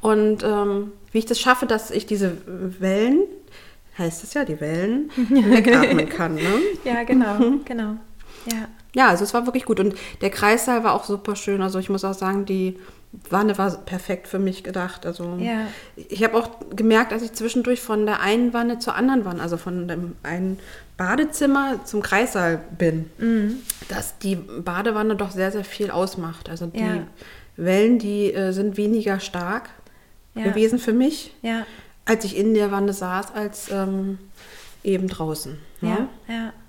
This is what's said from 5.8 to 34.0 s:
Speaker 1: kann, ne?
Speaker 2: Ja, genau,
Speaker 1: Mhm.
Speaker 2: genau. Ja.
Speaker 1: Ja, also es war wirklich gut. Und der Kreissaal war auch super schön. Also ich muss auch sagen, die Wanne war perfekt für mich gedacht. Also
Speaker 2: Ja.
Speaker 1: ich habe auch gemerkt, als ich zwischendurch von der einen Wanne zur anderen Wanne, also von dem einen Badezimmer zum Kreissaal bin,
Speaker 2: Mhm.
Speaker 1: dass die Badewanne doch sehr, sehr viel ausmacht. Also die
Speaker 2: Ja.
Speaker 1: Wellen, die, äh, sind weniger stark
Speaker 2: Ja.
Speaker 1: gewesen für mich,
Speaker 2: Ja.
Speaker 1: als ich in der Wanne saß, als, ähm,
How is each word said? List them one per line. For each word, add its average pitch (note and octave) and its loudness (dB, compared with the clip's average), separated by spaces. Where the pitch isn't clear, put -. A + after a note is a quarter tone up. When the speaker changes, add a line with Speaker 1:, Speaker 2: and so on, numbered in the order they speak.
Speaker 1:
kann, E3 -2
ne? D#3 -2
Speaker 2:
Ja, A#3+ -2
genau, A#3+ 4
Speaker 1:
Mhm. B3+ 4
Speaker 2:
genau. A3 -6
Ja. A3 -6
Speaker 1:
Ja, C4 8
also G3+ 4
es - -6
war A#3+ 2
wirklich B3+ 0
gut. G3 2
Und G3 2
der G3 2
Kreissaal A3+ 2
war F#3 4
auch G3+ 0
super G3+ -4
schön. G3 -2
Also F#3+ -2
ich F#3 -6
muss G3 -2
auch G3 -2
sagen, G3 -2
die F#3 -2
Wanne G3+ 2
war G3 2
perfekt F#3 -6
für F#3+ -6
mich F#3 -2
gedacht. F3+ -6
Also F3 -6
Speaker 2:
Ja. A3 -2
Speaker 1:
ich G3+ -4
habe A3 4
auch A#3 0
gemerkt, A3 4
als A3 -4
ich A3+ -8
zwischendurch A#3+ 0
von G#3+ 0
der G#3 0
einen A#3 2
Wanne A#3 0
zur - -4
anderen B3 4
Wanne, F3 -4
also E3+ -2
von F3+ -6
dem E3+ -6
einen F#3 -4
Badezimmer C#4 0
zum G#3 -4
Kreissaal F#3 0
bin, D#3+ 0
Speaker 2:
Mhm. A3+ 2
Speaker 1:
dass - -8
die G3 -2
Badewanne G3+ -2
doch G3 -4
sehr, F#3+ 0
sehr G3+ -6
viel G3+ -6
ausmacht. E3+ -4
Also E3+ -8
die E3 -8
Speaker 2:
Ja. F3 0
Speaker 1:
Wellen, G#3 4
die, G#3 0
äh, F#3+ 0
sind G3 -2
weniger G#3 0
stark F#3 -6
Speaker 2:
Ja. A3 -6
Speaker 1:
gewesen A3 2
für A#3 0
mich, C4 0
Speaker 2:
Ja. A3+ -4
Speaker 1:
als A3 2
ich G3 -6
in G#3+ 4
der G#3 2
Wanne G3+ 0
saß, F#3+ -6
als, G#3 -8
ähm, F#3+ -4